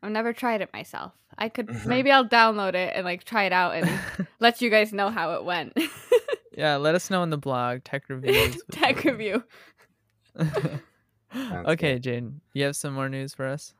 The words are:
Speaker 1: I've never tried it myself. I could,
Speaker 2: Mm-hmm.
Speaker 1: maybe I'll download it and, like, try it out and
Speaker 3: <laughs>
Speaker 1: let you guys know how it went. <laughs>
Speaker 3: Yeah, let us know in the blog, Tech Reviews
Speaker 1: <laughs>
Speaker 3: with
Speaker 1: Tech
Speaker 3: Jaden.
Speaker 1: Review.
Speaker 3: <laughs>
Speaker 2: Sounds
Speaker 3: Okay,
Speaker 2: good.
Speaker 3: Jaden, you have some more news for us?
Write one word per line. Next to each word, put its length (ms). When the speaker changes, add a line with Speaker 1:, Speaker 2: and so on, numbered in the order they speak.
Speaker 1:
I've 100
never 200
tried 300
it 100
myself. 400
I 120
could, 180
Speaker 2:
Mm-hmm. 200
Speaker 1:
maybe 220
I'll 180
download 460
it 220
and, 80
like, 200
try 200
it 80
out 220
and 600
Speaker 3:
<laughs> 60
Speaker 1:
let 220
you 80
guys 220
know 180
how 240
it 100
went. 400
<laughs> 60
Speaker 3:
Yeah, 200
let 180
us 160
know 120
in 60
the 80
blog, 480
Tech 240
Reviews 480
Speaker 1:
<laughs> 100
Speaker 3:
with 40
Speaker 1:
Tech 260
Speaker 3:
Jaden. 80
Speaker 1:
Review. 400
Speaker 3:
<laughs> 0
Speaker 2:
Sounds 360
Speaker 3:
Okay, 300
Speaker 2:
good. 40
Speaker 3:
Jaden, 380
you 100
have 120
some 180
more 160
news 240
for 120
us? 340